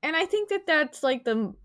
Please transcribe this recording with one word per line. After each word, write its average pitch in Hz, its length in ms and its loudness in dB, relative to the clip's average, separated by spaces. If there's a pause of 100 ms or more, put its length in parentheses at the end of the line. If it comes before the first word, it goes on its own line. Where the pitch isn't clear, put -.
and 311 140 0
I 349 80 2
think 415 240 -2
that 392 160 -2
that's, 302 380 0
like, 262 200 0
the, 220 300 -2 (120)